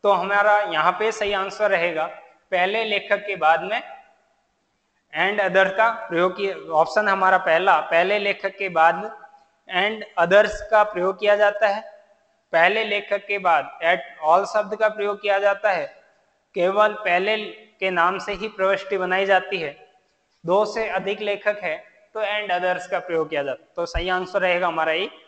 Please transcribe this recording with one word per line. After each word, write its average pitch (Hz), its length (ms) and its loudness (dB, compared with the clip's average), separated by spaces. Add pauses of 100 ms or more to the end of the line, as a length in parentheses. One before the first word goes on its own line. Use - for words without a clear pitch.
तो 202 80 4
हमारा 202 500 2
यहाँ 175 300 2
पे 214 200 -2
सही 208 220 -4
आंसर 196 380 -2
रहेगा 170 340 0 (460)
पहले 196 320 0
लेखक 202 440 -2
के 196 80 -6
बाद 165 280 2
में 214 180 -4 (1300)
and 185 260 -2
other 190 280 4 (100)
का 220 120 4 (200)
प्रयोग 175 280 0
किया, 196 180 -4 (180)
option 165 340 2
हमारा 190 300 4
पहला, 175 440 4
पहले 175 380 2
लेखक 196 380 -4
के 196 120 -6
बाद 170 340 4 (680)
and 208 340 -2 (160)
others 196 320 6 (200)
का 214 120 6
प्रयोग 190 360 -2
किया 208 160 4
जाता 208 320 2
है, 202 140 -2 (720)
पहले 185 300 4
लेखक 202 440 -4
के 202 100 -4
बाद 170 460 0
at 175 160 2 (260)
all 175 200 4
शब्द 208 300 -4
का 214 140 0
प्रयोग 208 320 -4
किया 202 180 0
जाता 202 320 0
है, 165 140 -2 (720)
केवल 202 400 2
पहले 190 420 0 (420)
के 190 100 -2
नाम 180 300 0
से 208 140 -8
ही 196 140 -8
प्रविष्टि 190 500 -2
बनाई 185 280 -2
जाती 190 320 0
है, 156 140 -6 (720)
दो 185 220 2
से 220 240 -6
अधिक 190 320 -4
लेखक 208 420 -4
है 165 140 -4 (360)
तो 220 80 -8
and 208 320 -4
others 180 380 -2
का 185 80 -2
प्रयोग 160 300 -4
किया 147 140 -4
जाता 143 200 -8
है। - 120 -20
तो 170 100 -4
सही 170 240 -6
answer 185 320 -2
रहेगा 180 260 0
हमारा 160 240 -2
ये। 180 180 -4 (180)